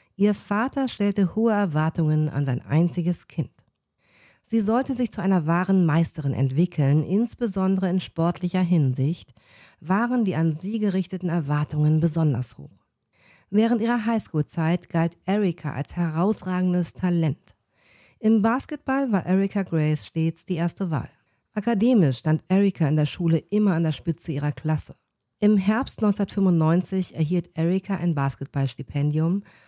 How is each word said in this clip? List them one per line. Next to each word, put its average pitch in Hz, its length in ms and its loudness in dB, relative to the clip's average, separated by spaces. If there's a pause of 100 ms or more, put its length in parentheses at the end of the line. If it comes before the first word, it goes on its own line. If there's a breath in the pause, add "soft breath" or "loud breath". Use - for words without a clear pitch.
(180 soft breath)
Ihr 202 160 4
Vater 233 560 -2
stellte 202 460 0
hohe 220 180 2
Erwartungen 156 760 0
an 143 160 -2
sein 123 160 -2
einziges 165 680 0
Kind. - 240 -6 (920 soft breath)
Sie 226 200 -2
sollte 240 340 0
sich 240 160 -2
zu - 100 -8
einer 180 240 2
wahren 175 400 2
Meisterin 156 480 0
entwickeln, 143 680 2
insbesondere 196 840 0
in 180 120 0
sportlicher 175 640 -2
Hinsicht 151 720 0 (440 soft breath)
waren 226 460 0
die 175 100 0
an 160 220 0
sie 208 220 -6
gerichteten 185 500 -2
Erwartungen 151 680 0
besonders 151 580 0
hoch. 143 140 -18 (800 soft breath)
Während 226 280 2
ihrer 226 280 0
Highschool-Zeit 175 800 -2
galt 165 280 -2 (100)
Erika 190 460 -2
als - 220 -8
herausragendes 180 1000 -2
Talent. 170 600 -2 (640 soft breath)
Im 220 240 2
Basketball 269 720 -2
war 196 160 0
Erika 196 340 0
Grace 156 460 -2
stets 160 380 -4
die 185 100 -4
erste 170 340 -4
Wahl. 151 220 -4 (420)
Akademisch 208 640 2
stand 156 300 0
Erika 190 400 2
in 143 80 2
der 151 100 2
Schule 165 320 0
immer 202 380 0
an 165 80 0
der 160 80 0
Spitze - 400 -6
ihrer 147 200 -2
Klasse. 156 440 -4 (420)
Im 208 200 4
Herbst 214 440 -2
neunzehnhundertfünfundneunzig 185 1120 2
erhielt 170 420 -2
Erika 185 420 -2
ein 165 180 0
Basketballstipendium 143 1300 -2 (240 soft breath)